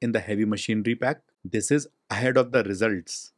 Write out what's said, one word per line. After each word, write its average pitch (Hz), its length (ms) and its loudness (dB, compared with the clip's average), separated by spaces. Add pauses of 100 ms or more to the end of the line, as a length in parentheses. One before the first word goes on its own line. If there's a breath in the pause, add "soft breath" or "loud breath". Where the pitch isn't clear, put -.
in 117 120 0
the 110 80 0
heavy 104 240 -2
machinery 107 500 -2
pack. 135 260 -2 (220)
This 104 260 -4
is 147 180 2 (220)
ahead 127 280 2
of 123 140 4
the 120 120 4
results. 101 720 -2